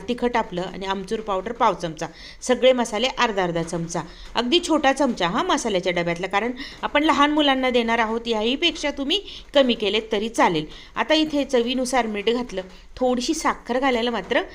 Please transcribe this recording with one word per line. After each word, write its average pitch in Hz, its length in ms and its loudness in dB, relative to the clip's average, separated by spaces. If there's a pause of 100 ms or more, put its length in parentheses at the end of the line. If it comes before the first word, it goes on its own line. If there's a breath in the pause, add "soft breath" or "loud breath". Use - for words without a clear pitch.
तिखट 240 300 -2
आपलं 202 260 -2
आणि 185 220 -8
आमचूर 196 360 -4
पावडर 202 300 -4
पाव 240 220 2
चमचा, 165 340 -6 (340 loud breath)
सगळे 247 320 4
मसाले 233 340 0 (100)
अर्धा 220 260 2
अर्धा 170 200 0
चमचा, 170 380 -4 (340 loud breath)
अगदी 247 240 2
छोटा 294 340 4
चमचा 254 340 0
हा 226 160 0
मसाल्याच्या 208 500 0
डब्यातला, 175 340 -2
कारण 208 240 -2 (320 loud breath)
आपण 294 200 2
लहान 294 280 4
मुलांना 269 380 2
देणार 233 300 2
आहोत, 226 280 -2
याहीपेक्षा 277 640 0
तुम्ही 285 280 -2 (340 loud breath)
कमी 262 200 6
केलेत 214 380 -2
तरी 214 180 0
चालेल. 175 360 2 (300 loud breath)
आता 226 180 0
इथे 311 320 2
चवीनुसार 247 640 0
मीठ 208 220 -2
घातलं, 233 320 -2 (340 loud breath)
थोडीशी 247 380 0
साखर 247 460 -2
घालायला 247 320 2
मात्र 233 300 0 (140 loud breath)